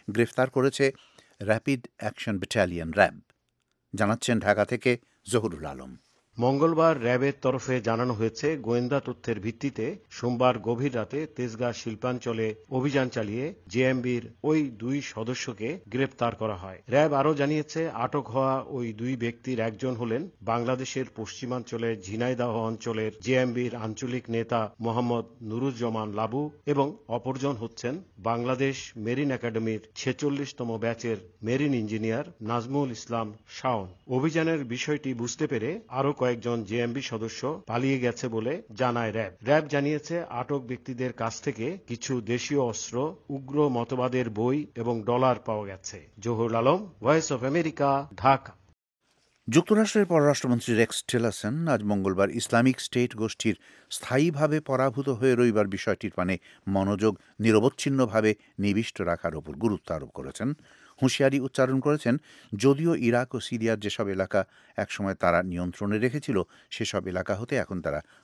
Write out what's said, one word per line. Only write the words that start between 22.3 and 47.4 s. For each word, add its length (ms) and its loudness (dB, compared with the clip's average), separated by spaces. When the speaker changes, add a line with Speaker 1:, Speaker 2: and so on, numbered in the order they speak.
Speaker 2:
অঞ্চলের 480 -4
জেএমবির 540 2
আঞ্চলিক 540 -6
নেতা 320 0
মোহাম্মদ 460 0
নুরুজ্জামান 720 -4
লাবু 300 -2
এবং 220 2
অপরজন 480 -4
হচ্ছেন 380 -6
বাংলাদেশ 560 0
মেরিন 360 -2
একাডেমির 500 -2
ছেচল্লিশতম 840 -4
ব্যাচের 400 -2
মেরিন 300 2
ইঞ্জিনিয়ার 520 -2
নাজমুল 500 -2
ইসলাম 360 -6
শাওন। 380 -2
অভিযানের 580 0
বিষয়টি 480 -4
বুঝতে 340 -4
পেরে 240 -2
আরও 260 0
কয়েকজন 480 0
জেএমবি 400 -2
সদস্য 380 -6
পালিয়ে 320 0
গেছে 280 -2
বলে 260 -2
জানায় 380 0
র্যাব। 300 -4
র্যাব 260 4
জানিয়েছে, 480 0
আটক 320 -4
ব্যক্তিদের 500 -6
কাছ 280 -4
থেকে 260 -4
কিছু 260 -6
দেশীয় 400 0
অস্ত্র, 320 -4
উগ্র 280 -6
মতবাদের 600 0
বই 280 2
এবং 280 -2
ডলার 360 4
পাওয়া 260 -4
গেছে। 320 -12
জহুরুল 360 0
আলম, 240 4
ভয়েস 300 4
অফ 120 -2